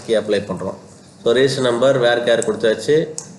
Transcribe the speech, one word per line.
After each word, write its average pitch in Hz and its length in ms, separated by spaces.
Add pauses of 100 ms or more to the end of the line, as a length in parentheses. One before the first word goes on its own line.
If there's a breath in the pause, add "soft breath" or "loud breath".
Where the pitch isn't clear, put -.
கீ 113 80
அப்ளை 104 260 (100)
பண்றோம். 92 240 (480)
So, 117 120
ரிஜிஸ்டர் 135 260
நம்பர் 127 380
வேர் 120 260
கேர் 113 260
கொடுத்தாச்சு. 113 580 (300)